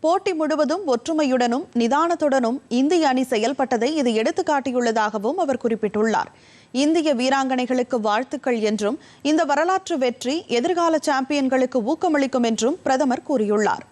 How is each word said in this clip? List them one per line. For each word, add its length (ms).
போட்டி 360
முழுவதும் 440
ஒற்றுமையுடனும் 680
நிதானத்துடனும் 760
இந்திய 320
அணி 180
செயல்பட்டதை 600
இது 100
எடுத்துக்காட்டியுள்ளதாகவும் 1200
அவர் 200
குறிப்பிட்டுள்ளார். 680
இந்திய 380
வீராங்கனைகளுக்கு 880
வாழ்த்துக்கள் 520
என்றும், 260
இந்த 200
வரலாற்று 520
வெற்றி 320
எதிர்கால 420
சாம்பியன்களுக்கு 720
ஊக்கமளிக்கும் 580
என்றும் 260
பிரதமர் 420
கூறியுள்ளார். 640